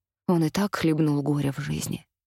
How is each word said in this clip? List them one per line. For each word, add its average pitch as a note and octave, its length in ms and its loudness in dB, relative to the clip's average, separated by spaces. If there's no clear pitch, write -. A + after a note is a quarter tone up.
Он E3+ 180 4
и D3+ 60 2
так - 260 -2
хлебнул D#3 460 2
горя C#3+ 300 0
в - 60 -8
жизни". - 480 -6